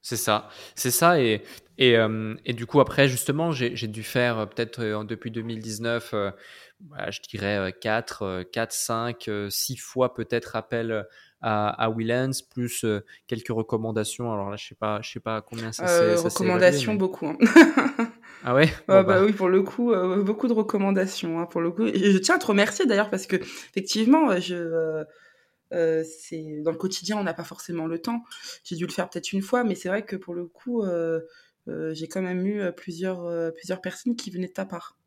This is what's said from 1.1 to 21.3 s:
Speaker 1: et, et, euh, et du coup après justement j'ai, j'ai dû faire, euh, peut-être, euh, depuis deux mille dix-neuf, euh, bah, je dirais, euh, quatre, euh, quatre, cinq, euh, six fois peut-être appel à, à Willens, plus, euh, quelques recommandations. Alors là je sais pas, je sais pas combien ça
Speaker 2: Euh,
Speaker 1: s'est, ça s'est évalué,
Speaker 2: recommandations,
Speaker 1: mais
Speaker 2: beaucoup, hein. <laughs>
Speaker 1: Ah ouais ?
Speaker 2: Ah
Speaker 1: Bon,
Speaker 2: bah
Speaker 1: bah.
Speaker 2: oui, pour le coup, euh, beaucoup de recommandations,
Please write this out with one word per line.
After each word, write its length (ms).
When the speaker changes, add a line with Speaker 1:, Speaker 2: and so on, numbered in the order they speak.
Speaker 1:
et, 220
et, 200
euh, 380
et 80
du 120
coup 140
après 300
justement 420
j'ai, 240
j'ai 120
dû 160
faire, 360
euh, 60
peut-être, 360
euh, 220
depuis 280
deux 100
mille 180
dix-neuf, 540
euh, 180
bah, 320
je 100
dirais, 360
euh, 140
quatre, 500
euh, 220
quatre, 280
cinq, 560
euh, 220
six 260
fois 380
peut-être 420
appel 500
à, 280
à 200
Willens, 600
plus, 360
euh, 180
quelques 240
recommandations. 840
Alors 180
là 60
je 100
sais 100
pas, 260
je 100
sais 80
pas 220
combien 320
ça 100
Speaker 2:
Euh, 320
Speaker 1:
s'est, 80
ça 60
s'est 160
évalué, 80
Speaker 2:
recommandations, 400
Speaker 1:
mais 60
Speaker 2:
beaucoup, 280
hein. 120
<laughs> 720
Speaker 1:
Ah 100
ouais ? 160
Speaker 2:
Ah 140
Speaker 1:
Bon, 60
Speaker 2:
bah 120
Speaker 1:
bah. 60
Speaker 2:
oui, 80
pour 160
le 140
coup, 280
euh, 300
beaucoup 260
de 60
recommandations, 840